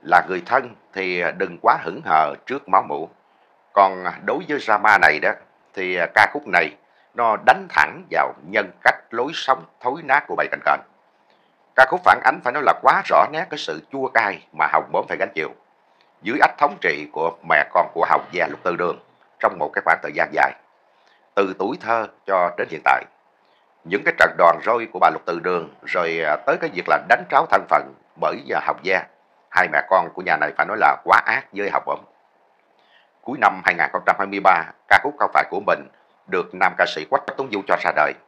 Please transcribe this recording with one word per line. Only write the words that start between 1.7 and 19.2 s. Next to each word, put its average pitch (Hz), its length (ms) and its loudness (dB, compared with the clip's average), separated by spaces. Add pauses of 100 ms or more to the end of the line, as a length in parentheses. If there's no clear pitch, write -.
hững 90 220 -8
hờ 78 280 2 (120)
trước - 240 -10
máu 92 200 2
mủ. 73 200 -8 (640)
Còn 95 320 2 (200)
đối 135 240 -4
với 147 100 -2
drama 104 380 4
này 78 220 4
đó, 90 120 0 (420)
thì 90 260 -4 (140)
ca 104 200 6
khúc 147 140 -8
này 87 220 2 (440)
nó 113 320 0
đánh 180 240 4
thẳng 80 420 0
vào 71 220 0 (100)
nhân 95 280 -4 (120)
cách, 127 120 4 (160)
lối 123 220 -6
sống 135 320 -4 (140)
thối 139 240 -8
nát 139 240 -2
của 87 80 -8
Bảy 76 160 -2
Cành 71 140 -10
Kền. 71 140 0 (960)
Ca 131 140 8
khúc 180 140 -2
phản 101 200 4
ánh 156 200 2
phải 123 100 -2
nói 151 120 -4
là 87 160 4
quá 160 240 4
rõ - 260 4
nét 160 180 -6
cái 151 80 -10
sự 78 240 -8 (100)
chua 135 160 -6
cay 101 460 -2
mà 78 200 -2
Hồng 76 200 0
Mớm 92 140 -2
phải 87 100 -6
gánh 95 180 -4
chịu 76 140 -6 (720)
dưới 123 200 -4
ách - 160 2
thống 139 240 0
trị 76 300 -2
của 82 200 -2 (180)
mẹ 76 140 4 (100)
con 87 200 2
của 85 160 0
Hồng 73 240 2
và 85 140 -2
Lục 71 160 -10
Tư 90 120 -2
Đường 87 240 -4 (400)